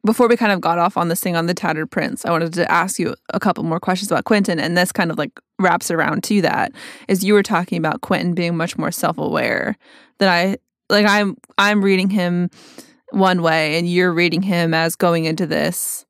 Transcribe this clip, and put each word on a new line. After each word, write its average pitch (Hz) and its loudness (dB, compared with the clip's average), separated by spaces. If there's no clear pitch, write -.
before 233 4
we 233 6
kind 220 2
of 185 0
got 170 0
off 175 0
on 175 0
this 170 -2
thing 175 -4
on 170 -2
the 180 -2
Tattered 160 -4
Prince, - -6
I 175 -4
wanted 165 -2
to 170 0
ask 175 0
you - -4
a - -2
couple - 0
more 165 -2
questions 185 -4
about 160 0
Quentin, 202 0
and 165 -2
this 180 2
kind 170 -2
of, 151 -6
like, - -6
wraps 175 0
around 156 -2
to 202 2
that, - 0
is 190 0
you 202 2
were 202 6
talking 180 -2
about 160 -2
Quentin 180 -2
being 170 -2
much 165 -4
more 156 -4
self-aware 156 -4
than 196 2
I, 180 2
like, 208 4
I'm, 202 2
I'm 202 2
reading 190 2
him 175 0
one 185 2
way, 160 2
and 175 0
you're 180 2
reading 170 2
him 170 0
as 165 0
going 170 2
into 160 -2
this 151 -4